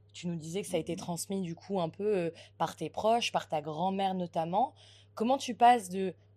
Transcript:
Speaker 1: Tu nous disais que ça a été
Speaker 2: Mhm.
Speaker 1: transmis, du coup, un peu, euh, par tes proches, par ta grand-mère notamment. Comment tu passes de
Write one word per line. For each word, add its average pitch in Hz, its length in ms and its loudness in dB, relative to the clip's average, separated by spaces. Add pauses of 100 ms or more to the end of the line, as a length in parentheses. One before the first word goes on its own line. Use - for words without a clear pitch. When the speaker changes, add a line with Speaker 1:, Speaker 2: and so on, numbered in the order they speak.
(140)
Speaker 1:
Tu - 140 -10
nous 170 80 -4
disais 165 260 -6
que - 60 -8
ça 175 100 -2
a - 20 2
été 160 140 -4
Speaker 2:
Mhm. 170 60 -6
Speaker 1:
transmis, 185 420 -6
du 170 140 -6
coup, 196 260 -6
un 160 80 -2
peu, - 140 -10 (120)
euh, 170 160 0 (260)
par 160 180 -2
tes 156 140 -6
proches, 220 420 2
par - 180 -2
ta 156 120 -2
grand-mère 190 520 -2
notamment. 180 600 0 (400)
Comment 254 240 2
tu 254 180 -6
passes 240 340 6
de 190 240 -2 (240)